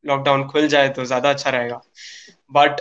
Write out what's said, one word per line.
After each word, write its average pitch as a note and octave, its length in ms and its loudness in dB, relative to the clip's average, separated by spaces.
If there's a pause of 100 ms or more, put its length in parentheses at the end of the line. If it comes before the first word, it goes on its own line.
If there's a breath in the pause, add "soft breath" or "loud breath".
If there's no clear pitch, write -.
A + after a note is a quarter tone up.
lockdown C#3 420 0
खुल D3+ 200 0
जाए C#3 220 4
तो C3 160 -6
ज्यादा C3 240 0
अच्छा C#3 200 -2
रहेगा, B2 320 -4 (760 loud breath)
but C#3+ 240 4